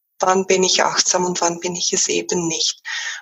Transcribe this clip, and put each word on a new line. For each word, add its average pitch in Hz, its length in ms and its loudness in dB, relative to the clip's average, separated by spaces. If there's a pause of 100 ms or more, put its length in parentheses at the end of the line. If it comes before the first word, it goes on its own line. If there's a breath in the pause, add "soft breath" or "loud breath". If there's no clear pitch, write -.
(200)
wann 190 260 4
bin 185 160 4
ich - 200 2
achtsam - 420 2
und 180 160 -2
wann 170 200 0
bin 180 140 -4
ich - 180 -2
es 185 160 0
eben 175 380 -2
nicht. - 340 -2 (420 loud breath)